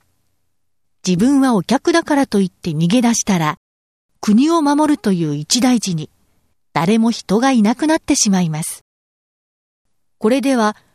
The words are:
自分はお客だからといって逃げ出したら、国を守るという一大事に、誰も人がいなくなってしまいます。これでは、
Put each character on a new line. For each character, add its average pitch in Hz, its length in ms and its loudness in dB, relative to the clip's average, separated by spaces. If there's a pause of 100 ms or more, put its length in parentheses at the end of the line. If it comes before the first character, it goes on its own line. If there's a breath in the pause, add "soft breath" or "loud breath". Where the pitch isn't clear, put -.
(1080)
自 180 120 0
分 269 220 2
は 262 140 2
お 185 80 0
客 - 300 -2
だ 330 100 2
か 311 120 -2
ら 277 120 0
と 202 140 -2
い 190 60 0
っ - 40 -8
て - 200 -10
逃 160 160 0
げ 233 160 2
出 233 120 2
し - 100 -4
た 190 140 0
ら、 151 180 -2 (640)
国 240 300 2
を 339 120 2
守 294 320 2
る - 40 -4
と 208 140 -2
い 170 160 -2
う 147 60 -4
一 151 260 -4
大 247 200 2
事 180 160 -6
に、 156 140 -10 (640)
誰 180 260 0
も 226 120 2
人 214 300 -2
が 269 100 2
い 247 120 2
な 214 120 2
く 311 140 -4
な 311 80 2
っ - 20 -4
て - 160 -2
し - 160 0
ま 185 120 0
い 170 80 -2
ま 156 120 -6
す。 - 220 -12 (1300)
こ 214 100 -2
れ 269 120 2
で 269 140 0
は、 214 220 0 (180 soft breath)